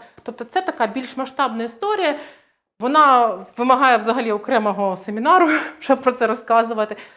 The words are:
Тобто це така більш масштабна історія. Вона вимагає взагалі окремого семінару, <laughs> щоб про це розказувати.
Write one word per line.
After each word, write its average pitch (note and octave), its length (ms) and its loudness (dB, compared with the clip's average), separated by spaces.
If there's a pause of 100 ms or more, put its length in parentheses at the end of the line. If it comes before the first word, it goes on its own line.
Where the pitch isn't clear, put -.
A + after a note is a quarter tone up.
(220)
Тобто A#3 220 -12
це F4+ 160 -4
така F#4 260 -2
більш B3+ 300 -8
масштабна B3+ 480 -4
історія. E4+ 540 -4 (640)
Вона C4 460 4 (300)
вимагає B3+ 400 4
взагалі A3+ 360 -2
окремого G#3 640 -2
семінару, C#4+ 520 2 (160)
<laughs> - 140 -16
щоб C4 240 0
про B3+ 100 2
це A#3+ 140 -2
розказувати. A3+ 680 0 (200)